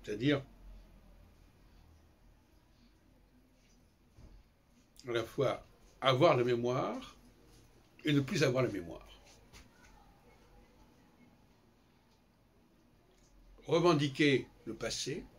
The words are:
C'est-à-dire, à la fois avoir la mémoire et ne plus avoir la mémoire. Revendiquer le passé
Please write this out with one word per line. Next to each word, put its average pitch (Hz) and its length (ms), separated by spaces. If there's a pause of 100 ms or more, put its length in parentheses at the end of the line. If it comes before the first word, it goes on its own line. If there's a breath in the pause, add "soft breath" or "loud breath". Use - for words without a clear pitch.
C'est-à-dire, 131 380 (4000)
à 120 40
la 117 140
fois - 400 (340)
avoir 131 380
la 120 80
mémoire 127 720 (880)
et 151 80
ne 139 80
plus 143 220
avoir 127 200
la 113 60
mémoire. 87 360 (4000)
Revendiquer 147 840 (160)
le 107 120
passé 127 500 (140)